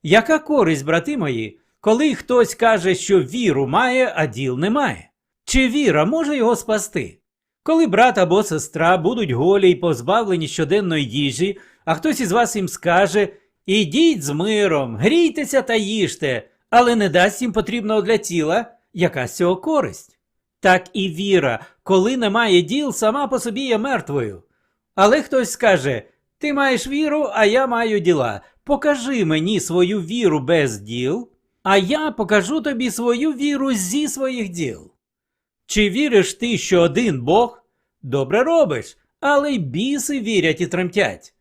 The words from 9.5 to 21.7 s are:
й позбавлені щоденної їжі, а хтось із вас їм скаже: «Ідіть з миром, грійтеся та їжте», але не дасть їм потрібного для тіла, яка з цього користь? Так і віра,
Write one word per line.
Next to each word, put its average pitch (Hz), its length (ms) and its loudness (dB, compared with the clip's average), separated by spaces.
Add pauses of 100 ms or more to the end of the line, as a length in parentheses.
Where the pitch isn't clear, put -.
й 175 40 2
позбавлені 175 720 -2
щоденної 165 580 -2
їжі, 143 520 -4 (280)
а 160 80 -2
хтось 262 260 -2
із 214 120 -2
вас 226 240 0
їм 190 120 -4
скаже: 185 600 0 (380)
«Ідіть 208 580 2
з 139 60 -6
миром, 160 680 0
грійтеся 277 680 0
та 247 140 -4
їжте», 190 720 -4 (200)
але 240 260 4
не 208 140 2
дасть 180 320 2
їм 240 120 -4
потрібного 214 480 -2
для 208 160 0
тіла, 175 480 -2 (280)
яка 160 340 -2
з - 80 -14
цього 180 200 0
користь? 214 640 -4 (400)
Так 185 340 2
і 196 160 -2
віра, 165 500 0 (240)